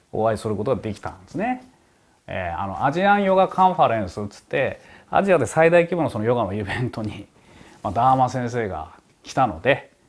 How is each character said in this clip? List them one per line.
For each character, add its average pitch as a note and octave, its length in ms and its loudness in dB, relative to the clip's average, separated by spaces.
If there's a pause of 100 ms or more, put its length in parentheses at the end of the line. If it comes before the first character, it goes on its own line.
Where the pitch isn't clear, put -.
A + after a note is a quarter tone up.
(120)
お A2 180 0
会 A2 60 0
い - 20 -2
す A2+ 100 -10
る G#2+ 80 -2
こ G2+ 80 -4
と C3 120 0
が - 60 -4
で G#2+ 120 -6
き - 60 -14
た - 100 -10
ん - 140 -16
で - 60 -20
す - 60 -12
ね。 B3 280 -4 (640)
え F2+ 280 -6
ー、 E2 40 -6
あ G2 80 -6
の、 F#2+ 180 -4
ア C#3+ 60 0
ジ F3+ 120 -2
ア G3+ 120 4
ン G3+ 80 2
ヨ F#3+ 120 2
ガ F#3 140 4
カ F#3 140 2
ン F#3 100 4
フ E3+ 80 0
ァ C3 80 6
レ A2+ 100 0
ン F#2+ 80 -4
ス G#2+ 140 -10
っ G#2 60 -6
つ - 120 -20
っ - 40 -20
て、 C3 360 -4 (300)
ア F3 140 2
ジ G3 100 2
ア E3 40 6
で C3+ 80 0
最 E3 240 4
大 E3+ 140 6
規 E3+ 120 -4
模 E3 80 0
の D#3+ 60 -2
そ - 100 -6
の G#2+ 60 -4
ヨ A#2+ 100 2
ガ A#2 80 0
の F#2+ 100 -4
イ G#2 100 -6
ベ G2 140 -6
ン A#2+ 120 -2
ト A#2 120 -10
に、 G2 260 -10 (540)
ま A2 80 -6
あ、 F#2+ 40 -4
ダ B2 200 4
ー - 20 4
マ C3 140 2
先 B2 200 -4
生 A2+ 200 -2
が D#2 220 -10 (320)
来 - 100 -18
た B2+ 140 2
の E2+ 140 -10
で、 C3 300 0 (180)